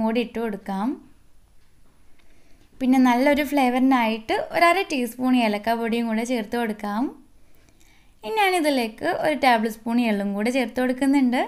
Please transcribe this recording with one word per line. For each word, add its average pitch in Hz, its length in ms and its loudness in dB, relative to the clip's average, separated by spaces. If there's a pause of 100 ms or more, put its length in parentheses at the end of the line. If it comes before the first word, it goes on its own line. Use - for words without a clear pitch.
കൂടി 226 220 0
ഇട്ട് 233 180 -10
കൊടുക്കാം. 196 440 -6 (1900)
പിന്നെ 254 180 2 (100)
നല്ലൊരു 269 440 4
ഫ്ലേവറിനായിട്ട് 254 840 2 (200)
ഒരു 339 160 4
അര 359 80 2 (120)
ടീസ്പൂൺ 254 440 0 (100)
ഏലക്ക 208 340 -2
പൊടിയും 233 300 -2
കൂടെ 220 220 0
ചേർത്ത് 226 300 -4
കൊടുക്കാം. 214 420 -4 (1200)
ഇനി 427 180 -8
ഞാനിതിലേക്ക് 294 680 0 (180)
ഒരു 302 100 2 (100)
ടേബിൾ 226 320 4
സ്പൂൺ 233 220 -2 (120)
എള്ളും 202 240 -2
കൂടെ 214 220 -2
ചേർത്ത് 240 260 -2
കൊടുക്കുന്നുണ്ട്. 254 640 2